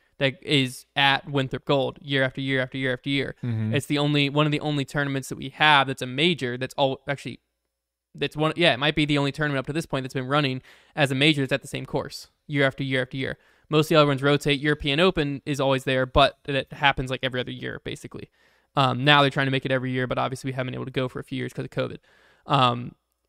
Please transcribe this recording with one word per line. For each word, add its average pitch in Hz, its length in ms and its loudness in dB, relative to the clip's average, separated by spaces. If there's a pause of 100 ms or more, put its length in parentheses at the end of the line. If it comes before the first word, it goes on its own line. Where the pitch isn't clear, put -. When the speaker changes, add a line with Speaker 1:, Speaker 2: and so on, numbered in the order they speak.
(180)
Speaker 1:
that 135 240 -2
is 131 420 0 (100)
at 139 340 2
Winthrop 135 360 -4
Gold 135 380 0
year 139 200 0
after 131 180 -2
year 135 200 -2
after 123 160 -6
year 131 160 -2
after 123 160 -6
year. 139 340 -2
Speaker 2:
Mm-hmm. 110 320 -2
Speaker 1:
It's 143 120 -2
the 147 120 0
only, 147 300 2
one 147 180 2
of 147 60 0
the 147 80 -2
only 147 240 -2
tournaments 139 460 -4
that - 60 -8
we 135 140 -10
have 147 360 4
that's 135 160 -6
a 131 40 -6
major 131 520 -2
that's 127 160 -6
all, 135 340 0
actually, 135 320 -8 (720)
that's 143 220 -6
one, 156 200 2
yeah, 160 180 4
it 113 40 -4
might 147 160 0
be 151 120 2
the 147 100 2
only 139 160 0
tournament 147 280 -2
up 123 60 -8
to 143 60 -8
this 160 140 -4
point 135 180 -4
that's 131 80 -10
been 131 140 -4
running 135 340 0 (340)
as 147 160 2
a 139 40 0
major 147 280 4
that's 131 100 -2
at 139 100 -4
the - 60 -16
same 131 180 -10
course - 420 -8 (180)
year 139 200 2
after 135 180 -2
year 131 160 -2
after 127 160 -8
year. 131 220 -6 (320)
Most 151 160 4
of - 40 -12
the 165 60 6
other 147 100 8
ones 135 160 0
rotate. 143 380 2
European 147 400 0
Open 151 460 0
is 139 120 -2
always 135 260 2
there, 131 200 0
but 135 400 4
that 139 300 -4
happens, 135 360 0
like, 127 120 -6
every 127 180 -2
other 123 100 -6
year, 127 340 -10
basically. - 440 -12 (480)
Um, 127 280 2
now 147 180 6
they're 139 80 4
trying 135 160 -2
to 131 40 0
make 131 140 -2
it 131 80 0
every 127 200 0
year, 127 140 -2
but 123 120 -4
obviously 127 320 -4
we - 20 -10
haven't 127 200 -6
been - 20 -10
able 123 100 -8
to 131 60 -10
go 131 180 -2
for 127 120 -10
a - 40 -10
few 131 140 -10
years 123 160 -8
'cause - 100 -8
of - 60 -12
covid. 131 280 -6 (480)
Um, 123 480 2 (340)